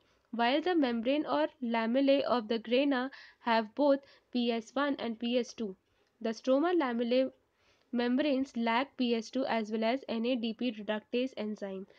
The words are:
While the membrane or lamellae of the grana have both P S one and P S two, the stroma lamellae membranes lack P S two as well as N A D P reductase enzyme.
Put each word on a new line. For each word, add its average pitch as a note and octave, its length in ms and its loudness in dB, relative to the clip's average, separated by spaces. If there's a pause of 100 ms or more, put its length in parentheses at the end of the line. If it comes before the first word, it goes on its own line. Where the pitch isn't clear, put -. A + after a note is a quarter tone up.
(320)
While A#3 280 2
the F4+ 140 0
membrane C4 520 2
or D4 220 0 (140)
lamellae B3 600 2
of A3+ 260 0
the A3+ 100 0
grana B3+ 520 0 (300)
have A3+ 340 0
both C#4 260 4 (320)
P A#3+ 200 0
S A3+ 220 -6
one C#4 240 0
and A3+ 200 -6
P A#3+ 200 -2
S A#3 160 -4
two, G3+ 220 -8 (440)
the A3+ 100 -2
stroma C#4 440 2
lamellae B3+ 560 2 (640)
membranes C4 640 0
lack A#3 400 0
P A#3+ 200 0
S A3+ 140 -6
two C4 160 -2
as G#3+ 260 -2
well A3+ 100 -2
as A#3+ 260 0
N A3+ 160 -4
A B3+ 120 0
D A3+ 180 -4
P A#3+ 160 -4
reductase G#3+ 640 -4
enzyme. G3+ 520 -8 (100)